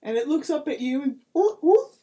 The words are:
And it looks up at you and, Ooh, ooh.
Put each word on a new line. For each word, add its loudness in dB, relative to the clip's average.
And -4
it -2
looks -2
up -4
at -6
you -4
and, -4
Ooh, 2
ooh. 4